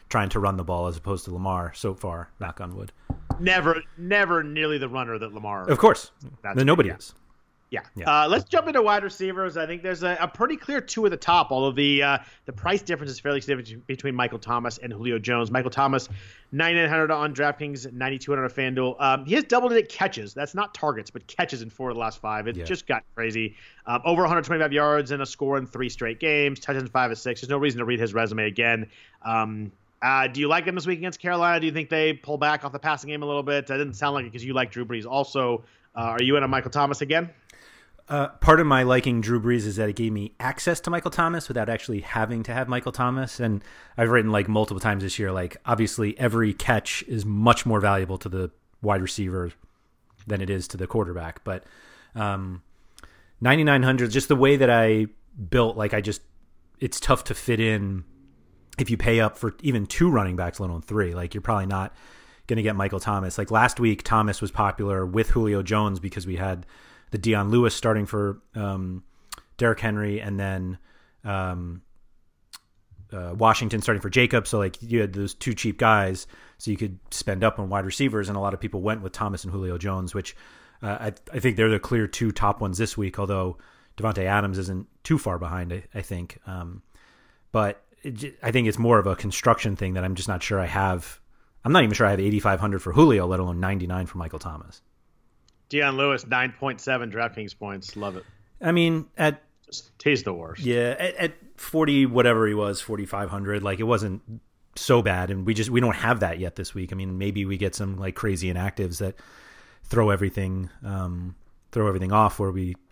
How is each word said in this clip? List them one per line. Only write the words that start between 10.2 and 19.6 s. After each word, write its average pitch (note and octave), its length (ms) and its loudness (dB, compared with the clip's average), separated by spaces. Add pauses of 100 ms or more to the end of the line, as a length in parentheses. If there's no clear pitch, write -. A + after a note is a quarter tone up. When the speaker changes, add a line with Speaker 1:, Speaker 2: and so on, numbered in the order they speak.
Speaker 2:
a F3 80 0
pretty C#4+ 280 -2
clear C#4 240 -4
two A3+ 240 -4
at G3+ 60 6
the F3 60 -4
top, E3+ 340 4
although C3+ 220 2
the, C#3+ 280 4
uh, C#3 180 4 (260)
the C3+ 80 -12
price F3+ 280 -2
difference D3 300 -6
is B2 80 -12
fairly C#3+ 220 -2
significant B2 480 -6
between C3 260 -4
Michael B2 240 -2
Thomas A#2 400 -4
and B2 140 -12
Julio A2+ 260 -4
Jones. A#2 320 0
Michael B2+ 220 0
Thomas, C3+ 360 2 (440)
ninety-nine E3 360 2
hundred D#3 220 2
on D3+ 240 0
DraftKings, C#3+ 580 -4
ninety-two C3 380 -6
hundred C3+ 140 0
on B2 60 -2
FanDuel. C3 500 -2
Um, C3+ 260 2
he E3 80 0
has G#3 80 2
double-digit A#3 460 2